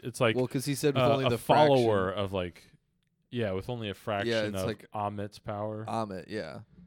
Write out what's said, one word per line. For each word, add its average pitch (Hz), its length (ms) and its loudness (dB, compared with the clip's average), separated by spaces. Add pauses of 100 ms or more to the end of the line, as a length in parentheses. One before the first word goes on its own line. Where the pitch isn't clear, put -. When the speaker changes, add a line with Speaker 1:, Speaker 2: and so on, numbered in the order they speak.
Speaker 1:
it's 123 160 -6
like, 113 160 2
Speaker 2:
Well, 127 100 2
'cause - 200 -4
he 143 80 -2
said 143 200 0
with 135 80 2
Speaker 1:
uh, 117 120 6
Speaker 2:
only 131 120 2
Speaker 1:
a 120 40 2
Speaker 2:
the 117 80 2
fraction 151 300 6 (100)
Speaker 1:
follower 104 320 4
of, 98 240 -2
like, 90 280 -4 (680)
yeah, 113 220 -2
with 95 180 -6
only 117 180 -6
a 95 60 -6
fraction 107 600 -2
Speaker 2:
it's 95 60 -4
Speaker 1:
of 95 60 -2
Speaker 2:
like 104 180 -6 (100)
Speaker 1:
Amit's 104 440 -6
power. 107 500 -8
Speaker 2:
Amit, 107 400 -6
yeah. 95 320 -8 (260)